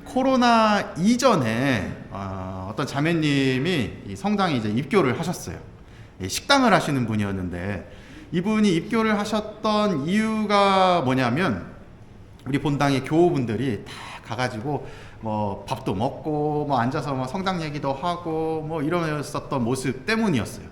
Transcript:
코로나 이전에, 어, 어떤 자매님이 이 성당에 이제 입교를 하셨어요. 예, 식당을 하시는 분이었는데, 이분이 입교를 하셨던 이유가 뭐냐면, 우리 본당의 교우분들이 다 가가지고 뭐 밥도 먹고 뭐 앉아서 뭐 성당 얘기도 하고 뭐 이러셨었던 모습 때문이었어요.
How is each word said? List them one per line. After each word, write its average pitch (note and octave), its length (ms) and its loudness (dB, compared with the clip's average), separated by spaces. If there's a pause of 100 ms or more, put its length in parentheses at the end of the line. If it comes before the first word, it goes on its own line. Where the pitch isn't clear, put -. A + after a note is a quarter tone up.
코로나 A#3+ 920 4
이전에, C3 920 4 (200)
어, F#2+ 600 -8
어떤 C3+ 160 -4
자매님이 C#3+ 1040 2 (180)
이 G2 60 -8
성당에 G3 420 0
이제 G#2+ 120 0
입교를 C#3 500 2
하셨어요. D#3 380 -6 (640)
예, F#2+ 80 -4
식당을 C4 460 2
하시는 C#3 320 2
분이었는데, F#2+ 840 -4 (400)
이분이 G3+ 440 2
입교를 A3 440 2
하셨던 G#3 880 0
이유가 G3+ 960 4
뭐냐면, B2+ 640 2 (840)
우리 C#3 140 0
본당의 C#3 460 2
교우분들이 C3+ 800 2
다 - 60 -14 (340)
가가지고 B2 600 -4 (340)
뭐 G#2+ 460 -4
밥도 - 280 -4
먹고 D3 720 -2
뭐 C#3 100 2
앉아서 C#3+ 360 -2
뭐 C3 120 -4
성당 F#3 360 -4
얘기도 C#3+ 320 -4
하고 D#3+ 720 -4
뭐 D#3 140 -4
이러셨었던 D3+ 840 -2
모습 B2+ 400 -2
때문이었어요. G#3 680 0